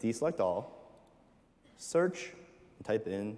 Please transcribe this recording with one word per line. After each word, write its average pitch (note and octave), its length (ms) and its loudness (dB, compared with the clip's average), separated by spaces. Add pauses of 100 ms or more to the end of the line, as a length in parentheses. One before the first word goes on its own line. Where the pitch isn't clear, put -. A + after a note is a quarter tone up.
deselect C3 380 2
all, - 560 0 (800)
search, - 540 0 (460)
and - 80 -14
type - 220 0
in G2+ 300 -4